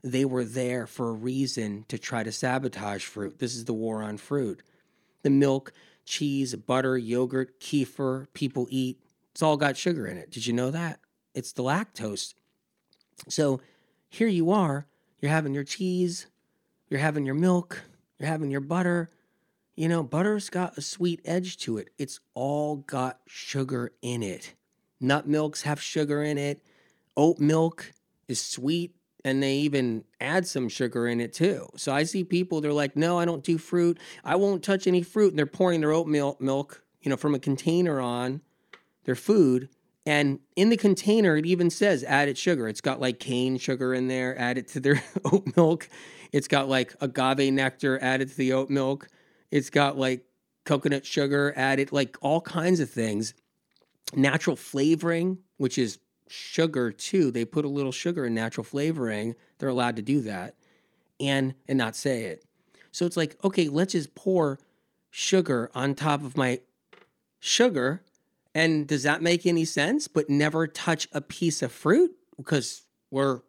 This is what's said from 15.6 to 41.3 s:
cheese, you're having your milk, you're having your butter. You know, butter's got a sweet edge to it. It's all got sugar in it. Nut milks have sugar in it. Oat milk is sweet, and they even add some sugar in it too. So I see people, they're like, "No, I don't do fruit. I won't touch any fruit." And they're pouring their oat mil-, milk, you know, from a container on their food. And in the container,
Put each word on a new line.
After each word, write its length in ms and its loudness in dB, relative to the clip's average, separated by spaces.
cheese, 640 -2
you're 100 -2
having 260 0
your 100 -2
milk, 460 0
you're 100 -4
having 220 -4
your 100 -2
butter. 480 0
You 140 0
know, 140 2
butter's 460 -2
got 280 -4
a 40 -10
sweet 440 -2
edge 340 -2
to 180 -4
it. 200 -10
It's 240 -8
all 440 -2
got 500 -6
sugar 640 -6
in 220 -6
it. 300 -10
Nut 260 0
milks 360 -2
have 180 -2
sugar 420 -2
in 140 -2
it. 260 -6
Oat 220 4
milk 520 2
is 120 -4
sweet, 540 -4
and 160 0
they 140 2
even 480 0
add 260 0
some 220 -2
sugar 380 -2
in 120 0
it 140 -4
too. 420 0
So 160 -6
I 120 2
see 200 -2
people, 380 0
they're 100 0
like, 240 0
"No, 220 2
I 80 2
don't 180 -2
do 140 0
fruit. 420 0
I 120 0
won't 280 2
touch 220 0
any 160 4
fruit." 280 4
And 100 0
they're 80 2
pouring 340 2
their 100 2
oat 160 2
mil-, 320 0
milk, 440 -2
you 80 -4
know, 80 0
from 160 0
a 60 0
container 600 0
on 420 -4
their 100 0
food. 520 6
And 340 2
in 140 6
the 80 4
container, 580 4